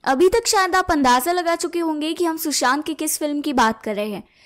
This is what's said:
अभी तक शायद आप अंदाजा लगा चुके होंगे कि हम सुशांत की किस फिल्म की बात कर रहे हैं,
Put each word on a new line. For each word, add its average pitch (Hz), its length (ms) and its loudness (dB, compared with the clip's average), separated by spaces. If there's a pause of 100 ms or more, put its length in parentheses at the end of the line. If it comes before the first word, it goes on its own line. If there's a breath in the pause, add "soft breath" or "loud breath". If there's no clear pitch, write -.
अभी 269 240 4
तक 466 180 2
शायद 381 280 2
आप 370 160 2
अंदाजा 262 420 2
लगा 339 240 0
चुके 339 220 -6
होंगे 320 340 -2
कि 339 120 -2
हम 330 140 -2
सुशांत 285 460 -2
की 320 100 -6
किस 311 240 -4
फिल्म 294 220 -4
की 294 120 -4
बात 226 300 0
कर 214 140 -6
रहे 208 140 -4
हैं, 196 120 -8 (240 soft breath)